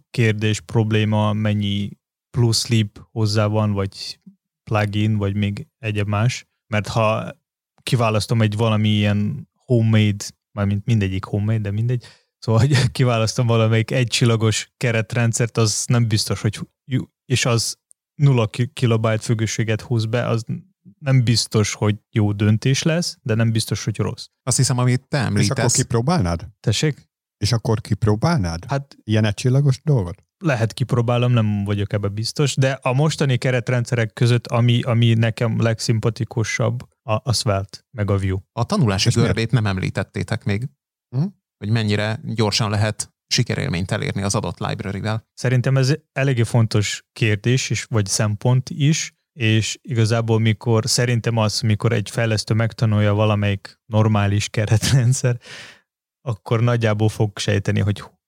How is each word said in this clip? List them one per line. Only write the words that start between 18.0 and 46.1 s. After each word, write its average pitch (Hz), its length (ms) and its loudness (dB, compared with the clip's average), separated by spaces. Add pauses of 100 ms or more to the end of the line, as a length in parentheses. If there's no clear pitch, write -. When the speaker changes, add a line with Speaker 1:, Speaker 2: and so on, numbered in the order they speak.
Speaker 1:
nulla 123 260 6
ki-, - 260 -4
kilobyte 113 440 2
függőséget 110 640 -2
húz 113 240 -2
be, 113 220 -2
az 113 160 -2 (560)
nem 135 240 2
biztos, 113 500 0
hogy 104 220 0 (140)
jó 104 220 2
döntés 107 520 2
lesz, 165 380 -2
de 113 120 -2
nem 113 180 2
biztos, 110 320 -2
hogy 110 140 -4
rossz. - 280 -4 (180)
Speaker 2:
Azt 127 140 -2
hiszem, 127 200 0
amit 123 300 0
te 147 120 -2
Speaker 3:
És 113 60 0
Speaker 2:
említesz 104 320 0
Speaker 3:
akkor 120 140 2
kipróbálnád? 117 760 0 (120)
Speaker 1:
Tessék? - 500 -2 (280)
Speaker 3:
És 104 140 -2
akkor 113 300 0
kipróbálnád? 104 840 0
Speaker 1:
Hát 139 380 -6
Speaker 3:
Ilyen 107 220 2
egycsillagos 131 580 2
dolgot? 101 440 -2 (160)
Speaker 1:
lehet 113 300 0
kipróbálom, 120 580 0
nem 107 320 2
vagyok 101 300 -4
ebbe 104 140 -2
biztos, 110 480 -2
de 135 160 2
a 131 220 -2
mostani 143 440 0
keretrendszerek 123 760 0
között, 120 340 2
ami, 120 340 2
ami 117 320 2
nekem 113 480 0
legszimpatikusabb, 113 1200 -2 (200)
a, 110 220 -4
a 120 100 -2
Svelte, 98 440 -4 (200)
meg 104 140 0
a 98 60 2
Vue. 95 340 -2
Speaker 2:
A 117 120 -2
tanulási 117 440 0
Speaker 3:
És - 80 2
miért? 110 180 2
Speaker 2:
görbét 113 180 -2
nem 113 140 2
említettétek 98 800 -4
még, 107 260 -2 (460)
Speaker 3:
Mhm. 143 100 0 (320)
Speaker 2:
hogy 101 120 -6
mennyire 107 540 0
gyorsan 113 460 -2
lehet 104 440 -2 (140)
sikerélményt 98 640 -2
elérni 104 300 -4
az 98 140 -2
adott 92 240 -4
library-vel. 101 720 -6
Speaker 1:
Szerintem 131 440 0
ez 135 160 2 (180)